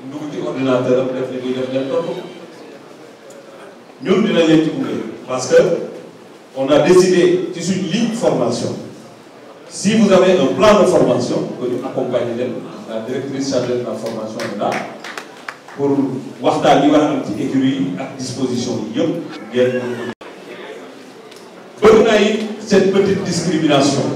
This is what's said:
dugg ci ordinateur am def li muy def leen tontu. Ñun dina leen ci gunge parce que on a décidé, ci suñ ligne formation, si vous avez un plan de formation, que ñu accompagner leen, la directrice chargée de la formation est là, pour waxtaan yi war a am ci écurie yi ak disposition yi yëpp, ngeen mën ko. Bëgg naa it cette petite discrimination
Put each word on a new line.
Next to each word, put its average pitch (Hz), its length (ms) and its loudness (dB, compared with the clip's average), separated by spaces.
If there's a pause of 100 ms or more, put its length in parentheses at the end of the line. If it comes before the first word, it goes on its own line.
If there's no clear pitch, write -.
dugg 147 220 -12
ci - 80 -8
ordinateur 131 600 0
am 123 120 -2
def 131 180 -6
li 127 120 -8
muy 127 100 -4
def 127 200 -4
leen 135 160 -2
tontu. - 240 -4 (1900)
Ñun 185 220 2
dina 170 200 4
leen 156 180 6
ci - 80 0
gunge 127 320 -4 (240)
parce 127 220 -4
que 165 100 8 (960)
on 135 140 -2
a 151 100 6
décidé, 180 760 4
ci 170 80 -8
suñ 180 200 -2 (100)
ligne 226 220 0
formation, - 600 -2 (960)
si 214 260 -2
vous 202 160 6
avez 185 220 6
un - 240 2
plan 208 240 6
de 175 60 6
formation, - 500 2 (220)
que 123 100 -4
ñu 120 160 -4
accompagner 120 520 -2
leen, 123 160 -4 (360)
la 110 120 -6
directrice 135 500 -6
chargée 123 220 -2
de 120 120 -4
la 110 80 -8
formation 110 460 -8
est 107 200 -8
là, - 120 -2 (1040)
pour 139 140 0 (500)
waxtaan 147 420 2
yi 147 60 6
war 151 120 4
a 151 100 4
am 131 120 -2
ci 104 100 -6 (100)
écurie 131 260 2
yi - 300 -2
ak - 180 -10
disposition 117 640 -4 (100)
yi 143 100 -4
yëpp, 160 120 0 (420)
ngeen 123 200 2
mën 127 80 -2 (280)
ko. 113 40 -10 (1700)
Bëgg 214 260 8
naa 214 100 4
it 208 220 2 (260)
cette 190 260 4
petite 190 320 2
discrimination 147 800 2 (140)